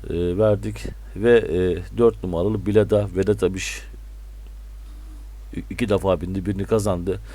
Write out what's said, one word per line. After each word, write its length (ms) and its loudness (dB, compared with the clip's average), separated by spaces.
e, 280 0
verdik. 380 2
Ve, 220 6
e, 600 0
dört 240 6
numaralı 440 0
Bileda 500 4
Vedat 260 2
Abiş 400 -2
i-, 140 -8
iki 180 -2
defa 320 2
bindi, 260 -4
birini 180 -2
kazandı. 560 0